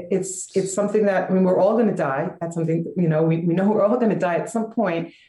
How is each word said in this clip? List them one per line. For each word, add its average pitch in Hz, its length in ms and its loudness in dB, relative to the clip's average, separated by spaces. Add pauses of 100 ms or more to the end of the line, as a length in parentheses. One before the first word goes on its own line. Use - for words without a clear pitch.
(100)
it's, - 440 -4
it's 190 200 -2
something 202 320 0
that, 185 240 0
I - 20 0
mean, 185 120 4
we're 185 140 4
all 226 200 4
gonna 202 180 2
die. 151 320 -2 (100)
That's 165 160 -6
something, 165 300 -2 (140)
you 175 100 2
know, 156 140 2
we, 165 160 2
we 170 160 0
know 190 120 2
we're 208 160 2
all 214 140 2
gonna 226 180 2
die 175 200 -2
at - 160 -4
some 220 200 -4
point. 170 440 -4 (140)